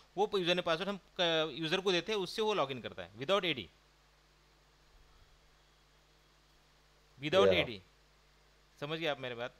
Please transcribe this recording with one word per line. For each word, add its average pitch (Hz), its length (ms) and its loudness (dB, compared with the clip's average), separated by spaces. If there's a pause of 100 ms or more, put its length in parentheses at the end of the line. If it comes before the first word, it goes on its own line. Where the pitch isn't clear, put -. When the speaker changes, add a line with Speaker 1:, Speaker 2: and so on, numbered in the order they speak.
(180)
Speaker 1:
वो 208 220 2
यूजर 175 160 2
नेम 175 100 -2
password 175 240 0
हम 202 100 -6 (200)
क-, 160 360 2
user 160 240 0
को 190 120 0
देते 175 200 0
हैं, 214 80 -2
उससे 190 220 -4
वो 214 120 0
login 135 280 -2
करता 98 220 -10
है, 87 120 -14
without 180 300 0
एडी, 127 240 -2 (3500)
without 185 240 6
Speaker 2:
या। 185 60 8
Speaker 1:
एडी। 127 280 0 (1000)
समझ 151 200 -6
गए 165 80 -4
आप 139 120 -2
मेरी 123 160 -8
बात? 120 240 -8